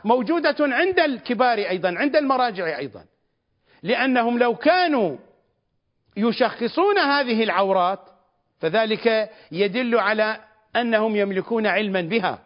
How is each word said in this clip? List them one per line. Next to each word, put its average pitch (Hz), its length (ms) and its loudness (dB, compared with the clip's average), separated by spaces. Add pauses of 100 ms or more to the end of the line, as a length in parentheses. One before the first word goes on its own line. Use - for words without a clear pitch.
موجودة 269 560 0
عند 311 400 0
الكبار 247 580 0
أيضًا، 180 400 -2
عند 277 180 0
المراجع 247 600 0
أيضًا، 104 280 -12 (800)
لأنهم 240 560 0
لو 240 160 2
كانوا 285 640 2 (1000)
يشخصون 240 800 0
هذه 277 460 2
العورات 190 680 0 (500)
فذلك 220 720 0 (200)
يدل 220 480 0
على 214 440 0 (320)
أنهم 226 400 0
يملكون 202 520 -2
علمًا 190 340 0
بها، 170 440 -2